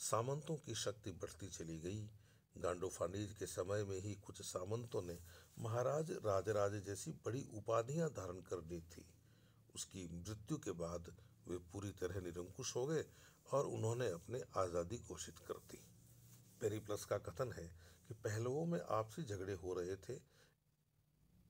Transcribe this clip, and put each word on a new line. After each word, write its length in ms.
सामंतों 560
की 180
शक्ति 380
बढ़ती 360
चली 300
गई। 220
गांडोफार्नीज 760
के 140
समय 360
में 160
ही 180
कुछ 260
सामंतों 580
ने 160
महाराज, 520
राजराज 500
जैसी 260
बड़ी 280
उपाधियां 580
धारण 300
कर 220
ली 240
थी। 180
उसकी 340
मृत्यु 480
के 160
बाद 420
वे 100
पूरी 220
तरह 280
निरंकुश 540
हो 120
गए 180
और 180
उन्होंने 440
अपने 320
आज़ादी 420
घोषित 420
कर 220
दी। 160
पेरिप्लस 440
का 140
कथन 320
है 160
कि 80
पहलवों 500
में 160
आपसी 420
झगड़े 320
हो 180
रहे 260
थे, 200